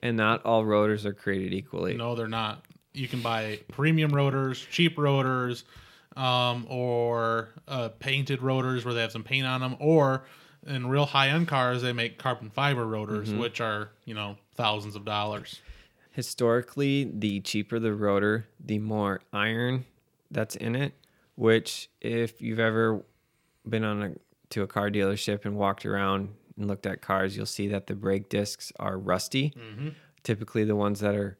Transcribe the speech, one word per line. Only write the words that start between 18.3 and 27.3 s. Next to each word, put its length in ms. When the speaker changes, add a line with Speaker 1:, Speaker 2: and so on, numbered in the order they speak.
Speaker 1:
the 200
more 420
iron 540
that's 280
in 180
it, 180
which 540
if 400
you've 180
ever 420
been 160
on 180
a, 80
to 140
a 40
car 240
dealership 540
and 100
walked 300
around 440
and 100
looked 180
at 160
cars, 360